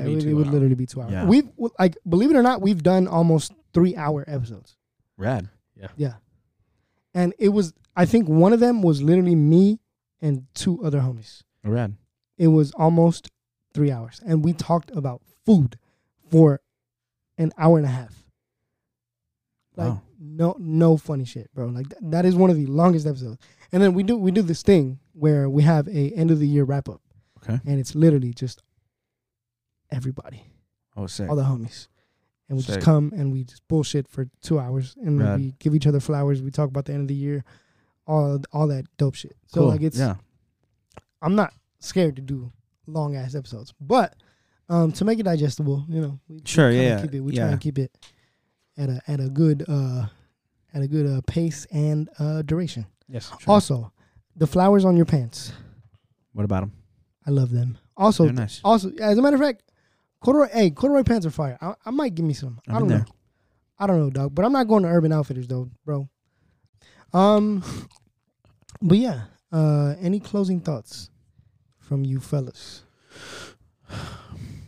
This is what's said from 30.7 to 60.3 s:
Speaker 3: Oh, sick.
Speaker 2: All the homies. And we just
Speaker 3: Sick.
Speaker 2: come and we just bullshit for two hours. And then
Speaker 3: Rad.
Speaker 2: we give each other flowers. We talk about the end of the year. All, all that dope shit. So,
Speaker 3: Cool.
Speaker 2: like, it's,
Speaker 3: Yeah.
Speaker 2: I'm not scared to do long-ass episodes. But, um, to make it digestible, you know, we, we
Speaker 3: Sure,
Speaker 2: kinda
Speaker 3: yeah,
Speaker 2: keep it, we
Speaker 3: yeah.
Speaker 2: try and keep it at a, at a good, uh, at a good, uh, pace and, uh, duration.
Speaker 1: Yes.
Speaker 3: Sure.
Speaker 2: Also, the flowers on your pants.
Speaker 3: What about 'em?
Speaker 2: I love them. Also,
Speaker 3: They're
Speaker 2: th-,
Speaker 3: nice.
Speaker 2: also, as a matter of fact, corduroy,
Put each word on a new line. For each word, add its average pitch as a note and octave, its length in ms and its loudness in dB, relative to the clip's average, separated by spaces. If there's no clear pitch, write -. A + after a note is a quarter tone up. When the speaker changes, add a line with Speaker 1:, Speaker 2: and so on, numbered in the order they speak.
Speaker 3:
Oh, G2+ 100 -8
sick. F#2+ 220 -8
Speaker 2:
All D3 80 -2
the C3+ 60 0
homies. B2 460 -6
And C3+ 80 -6
we C3 60 -4
just G#2 120 -6
Speaker 3:
Sick. F#2+ 100 -4
Speaker 2:
come D3+ 300 4
and C#3 180 -4
we C3 120 -6
just - 240 -20
bullshit D3 400 -4
for C3 200 -10
two D#3 180 -4
hours. C3 400 -6
And D#3 220 0
then G#2+ 80 2
Speaker 3:
Rad. G2+ 120 -2
Speaker 2:
we C3+ 180 -8
give D3+ 160 0
each D3 120 0
other C#3+ 140 2
flowers. C#3+ 400 -2
We C3+ 100 -8
talk D3 180 -2
about C3+ 180 -6
the D3 80 -8
end C#3+ 80 -6
of C3+ 60 -6
the C#3 60 -6
year. C#3+ 300 -6
All, C#3+ 340 0
all D3+ 160 0
that C3+ 160 -6
dope C#3 180 0
shit. - 200 -18
So, E3+ 140 -2
Speaker 3:
Cool. C#3+ 60 4
Speaker 2:
like, - 140 0
it's, D#3 160 -2
Speaker 3:
Yeah. A#2+ 160 0
Speaker 2:
I'm E3+ 140 0
not G3+ 180 0
scared D#3+ 360 -2
to C3+ 60 -14
do C3 300 -10
long-ass C#3+ 480 -8
episodes. B2+ 460 -14
But, F#3 340 0
um, E3 240 2
to - 120 -4
make A3 140 0
it A3 60 -4
digestible, D3 640 -2
you D#3+ 120 -4
know, C#3+ 280 -8
we, D#3 80 -20
we D#3 80 -20
Speaker 3:
Sure, C#3 260 4
Speaker 2:
kinda B2+ 140 4
Speaker 3:
yeah, A2 180 0
Speaker 2:
keep C#3+ 120 -8
it, C3+ 60 -8
we C#3 140 -6
Speaker 3:
yeah. B2 80 -2
Speaker 2:
try A2+ 100 0
and C#3 80 -2
keep C#3+ 180 -6
it C3 200 -6
at C#3+ 120 -6
a, B2 180 -6
at D3 120 -4
a C3+ 80 -4
good, D3+ 380 0
uh, C3 400 -4
at C#3+ 100 -6
a C#3 60 -4
good, D3 180 -2
uh, C3+ 160 -2
pace E3 500 -4
and, D3+ 360 -2
uh, D#3 220 -4
duration. D#3 440 -6
Speaker 1:
Yes. B2 200 -12
Speaker 3:
Sure. - 260 0
Speaker 2:
Also, C3 380 0
the D#3+ 100 0
flowers F#3+ 380 4
on F3+ 120 6
your E3 100 6
pants. B2+ 460 -4
Speaker 3:
What G#2 120 -4
about F#2+ 180 -2
'em? G2+ 100 -8
Speaker 2:
I C#3+ 40 -4
love C3+ 200 0
them. A#2+ 280 -4
Also, G3 280 4
Speaker 3:
They're A#2+ 80 4
Speaker 2:
th-, B2+ 80 -4
Speaker 3:
nice. G#2+ 240 -8
Speaker 2:
also, G3+ 360 2
as G#3+ 180 2
a B3+ 40 4
matter C#4+ 140 4
of C4 60 2
fact, C#4 200 -2
corduroy, C4+ 320 2